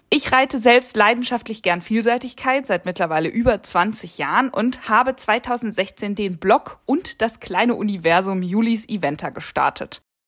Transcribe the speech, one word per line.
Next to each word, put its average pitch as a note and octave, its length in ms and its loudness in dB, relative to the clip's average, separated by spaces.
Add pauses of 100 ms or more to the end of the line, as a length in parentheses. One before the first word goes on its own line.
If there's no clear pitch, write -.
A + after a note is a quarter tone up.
(120)
Ich - 200 0
reite C4+ 260 2
selbst B3 380 4
leidenschaftlich A3+ 640 0
gern F3 180 0
Vielseitigkeit A#3+ 840 0
seit F3+ 180 -2
mittlerweile D#3+ 440 0
über A#3 340 2
zwanzig F#3 560 -2
Jahren F3+ 300 0
und A#3+ 400 -2
habe B3 260 2
zweitausendsechzehn A3 1000 -4
den F#3+ 200 -4
Blog - 480 0
und - 380 -2
das A3 160 -2
kleine A3 380 0
Universum F#3+ 640 0
Julis A3 460 0
Eventer D#3 420 -4
gestartet. - 720 -4 (260)